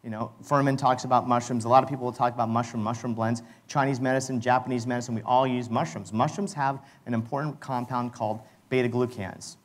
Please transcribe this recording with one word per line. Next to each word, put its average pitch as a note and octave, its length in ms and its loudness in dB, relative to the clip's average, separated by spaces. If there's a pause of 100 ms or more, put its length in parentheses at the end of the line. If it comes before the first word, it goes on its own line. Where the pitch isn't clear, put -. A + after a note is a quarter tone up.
You A#2+ 60 -10
know, A2 200 -6 (120)
Furman C#3 340 2
talks C3 260 2
about B2 240 2
mushrooms. A#2+ 380 0
A A#2 40 -2
lot C3 140 8
of C3+ 80 -4
people C3 140 -4
will B2 80 -2
talk B2 200 0
about A#2 160 0
mushroom, A#2 360 0
mushroom A#2 300 -4
blends. A2+ 280 0 (240)
Chinese C3+ 340 0
medicine, C3 400 0
Japanese B2 460 2
medicine, B2 300 -2
we A2 60 -4
all B2+ 220 4
use B2 240 -2
mushrooms. A2+ 440 -4
Mushrooms D3+ 420 0
have C#3 260 0 (260)
an A#2+ 80 -2
important C#3 440 -4
compound B2 540 -4
called A2 280 -4 (280)
beta-glucans. A#2+ 960 -2